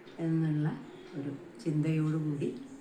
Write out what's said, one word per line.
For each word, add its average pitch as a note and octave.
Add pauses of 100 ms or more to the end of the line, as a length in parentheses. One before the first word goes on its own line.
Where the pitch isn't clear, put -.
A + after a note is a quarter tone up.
(200)
എന്നുള്ള D#3+ (460)
ഒരു C#3+ (260)
ചിന്തയോടുകൂടി D#3 (320)